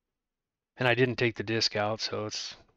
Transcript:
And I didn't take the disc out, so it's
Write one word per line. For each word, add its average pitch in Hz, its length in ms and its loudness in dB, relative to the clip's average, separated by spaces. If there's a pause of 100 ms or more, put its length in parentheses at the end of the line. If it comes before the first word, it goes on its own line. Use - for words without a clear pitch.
(760)
And 127 120 2
I 120 60 6
didn't 123 220 2
take 120 200 0
the - 60 -6
disc 110 340 0
out, 107 240 -2
so 107 260 -4
it's - 300 -10 (200)